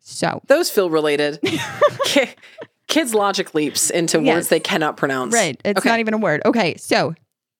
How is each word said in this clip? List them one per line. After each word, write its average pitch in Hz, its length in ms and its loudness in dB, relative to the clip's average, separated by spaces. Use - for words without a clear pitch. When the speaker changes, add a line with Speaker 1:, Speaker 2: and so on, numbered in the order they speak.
Speaker 1:
So. - 460 -6
Speaker 2:
Those 330 240 4
feel 185 200 2
related. 151 520 0
Speaker 1:
<laughs> - 640 -2
Speaker 2:
Ki-, 285 240 2
kids' 262 260 0
logic 196 400 0
leaps 151 360 -2
into 170 280 0
words 160 80 2
Speaker 1:
Yes. 175 220 2
Speaker 2:
they 165 120 2
cannot 160 360 -2
pronounce. 131 360 -2
Speaker 1:
Right. 185 320 0
It's 202 140 0
Speaker 2:
Okay. - 100 0
Speaker 1:
not 233 120 2
even 220 140 -2
a 220 40 -2
word. 170 260 0
Okay. 214 320 2
So, 165 380 0